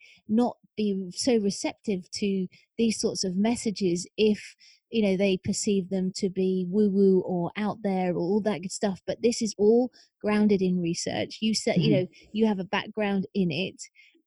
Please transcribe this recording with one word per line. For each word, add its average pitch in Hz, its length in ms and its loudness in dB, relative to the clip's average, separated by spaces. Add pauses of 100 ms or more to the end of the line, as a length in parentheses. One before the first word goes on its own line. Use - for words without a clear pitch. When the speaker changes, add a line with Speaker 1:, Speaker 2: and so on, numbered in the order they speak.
(300)
Speaker 1:
not 226 280 0 (200)
be 190 360 -2
so 240 240 0
receptive 202 760 -4
to 196 360 -2 (300)
these 226 220 0
sorts - 240 -2
of 180 120 -4
messages 202 720 -2 (100)
if, 214 380 0 (340)
you 226 140 0
know, 190 140 2
they 190 200 2
perceive 196 520 -2
them 185 260 -2
to 190 140 -2
be 185 400 0
woo-woo 196 560 4
or 175 320 -2
out 208 260 -4
there 185 300 0
or 170 60 -2
all 190 220 0
that 190 200 -4
good 190 100 -10
stuff. 196 360 -4
But - 140 -6
this 233 200 0
is 214 160 -2
all 233 340 4 (300)
grounded 208 400 4
in 180 200 0
research. - 600 -4
You 220 120 0
said, - 240 0
you 208 180 4
Speaker 2:
Mm-hmm. 185 80 4
Speaker 1:
know, 185 40 -4 (260)
you 220 140 2
have 196 120 0
a 185 60 -6
background 202 680 -4
in 180 180 0
it, 170 300 -6 (460)